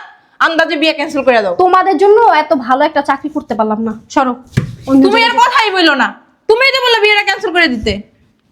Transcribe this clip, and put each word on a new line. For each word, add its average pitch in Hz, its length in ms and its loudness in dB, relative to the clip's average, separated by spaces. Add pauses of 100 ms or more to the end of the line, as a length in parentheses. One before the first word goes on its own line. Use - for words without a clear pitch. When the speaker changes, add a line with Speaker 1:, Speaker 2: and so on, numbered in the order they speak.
(400)
Speaker 1:
আন্দাজে 320 360 0
বিয়ে 311 180 0
ক্যান্সেল 285 300 -6
করে 240 180 2
দাও। 185 140 -4
Speaker 2:
তোমাদের 370 420 2
জন্য 403 200 4 (240)
এত 302 120 -4
ভালো 262 300 0
একটা 302 180 -2
চাকরি 285 280 -4
করতে 294 260 -8
পারলাম 214 260 -4
না। 220 120 -6 (160)
সরো, 262 240 0 (540)
অন্য 269 160 4
Speaker 1:
তুমি 427 200 2
আর 466 80 0
Speaker 2:
জায়গায় 466 100 0
Speaker 1:
কথাই 494 300 2
বলো 339 240 2
না, 240 120 0 (420)
তুমিই 508 240 2
তো 539 100 -2
বললে 466 180 0
বিয়েটা 415 220 2
ক্যান্সেল 392 280 -4
করে 330 160 0
দিতে। 220 260 -4 (580)